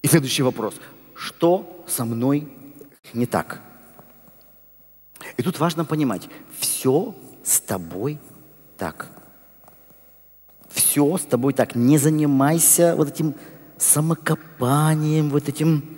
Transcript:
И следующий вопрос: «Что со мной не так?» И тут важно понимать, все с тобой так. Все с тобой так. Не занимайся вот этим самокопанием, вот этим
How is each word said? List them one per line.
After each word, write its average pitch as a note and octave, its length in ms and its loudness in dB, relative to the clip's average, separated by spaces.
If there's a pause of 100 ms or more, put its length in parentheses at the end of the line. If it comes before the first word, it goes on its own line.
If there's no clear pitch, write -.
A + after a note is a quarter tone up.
И - 60 -2
следующий C#3 340 2
вопрос: A#2 320 -2 (400)
«Что - 720 -2
со - 180 -4
мной B2+ 440 -2 (640)
не A#2+ 140 -2
так?» - 340 -4 (1800)
И - 60 -4
тут F3 180 -4
важно E3 240 0
понимать, C#3+ 440 -2 (300)
все D#3 560 0 (300)
с - 160 0
тобой F#2+ 580 -6 (580)
так. - 320 -8 (1600)
Все - 480 2
с - 60 -4
тобой C3 300 0
так. B2+ 240 0
Не B2+ 220 4
занимайся D3+ 1000 2
вот D3 120 2
этим D#3 260 -4 (440)
самокопанием, D3+ 1500 0
вот C#3+ 180 0
этим D#3 500 0